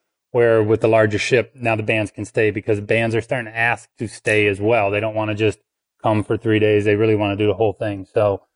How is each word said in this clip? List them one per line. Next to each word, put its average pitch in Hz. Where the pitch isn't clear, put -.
where 117
with 107
the 117
larger 110
ship, 117
now 117
the 110
bands 107
can 107
stay 110
because 104
bands 113
are 110
starting 117
to 113
ask 117
to 117
stay 107
as 98
well. 107
They 104
don't 110
wanna 107
just 104
come 107
for 110
three 107
days. 104
They 107
really 110
wanna 101
do 104
the 101
whole 104
thing. 101
So 104